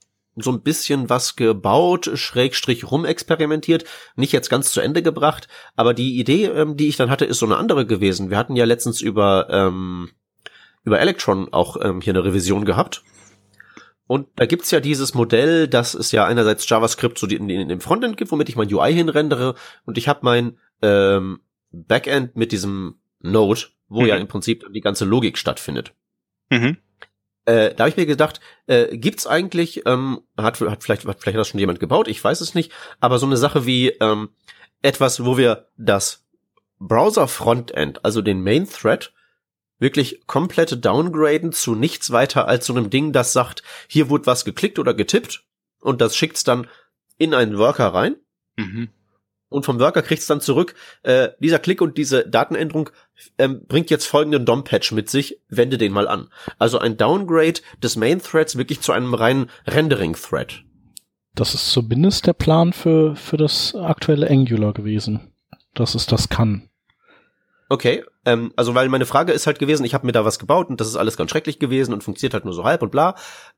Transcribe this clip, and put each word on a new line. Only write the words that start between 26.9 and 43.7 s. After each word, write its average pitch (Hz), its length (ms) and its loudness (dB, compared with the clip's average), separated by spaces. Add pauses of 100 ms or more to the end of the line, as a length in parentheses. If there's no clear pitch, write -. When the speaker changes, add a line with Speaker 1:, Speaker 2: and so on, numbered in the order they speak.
Speaker 1:
Äh, 113 300 2
da - 80 0
hab 139 60 4
ich 156 80 -2
mir 185 80 0
gedacht, 151 340 0 (280)
äh, 120 300 2
gibt's 120 300 -4
eigentlich, 170 580 -2
ähm, 127 360 -2 (160)
hat, 110 240 -2
hat 107 200 -2
vielleicht, - 240 -4
hat, 98 140 -8
vielleicht 101 160 -4
hat 110 60 0
das 104 80 -2
schon 104 100 -6
jemand 90 220 -2
gebaut, 131 260 0
ich 107 160 -8
weiß 143 160 0
es - 160 -10
nicht, 170 160 -2 (300)
aber 123 180 2
so 131 60 0
eine 135 100 0
Sache 135 300 2
wie, 127 240 2
ähm, 107 400 0 (520)
etwas, 131 440 0
wo 123 120 2
wir 120 380 2
das 101 480 -2 (560)
Browser-Frontend, 120 1300 0
also 107 160 0
den 95 220 0
Main-Thread, 117 680 0 (640)
wirklich 135 480 0
komplett 160 600 -2
downgraden 156 640 2
zu 120 240 -4
nichts - 360 -4
weiter 123 360 2
als 120 180 0
so 131 80 -4
einem 117 160 0
Ding, 143 220 0
das 123 220 0
sagt, - 280 -2 (280)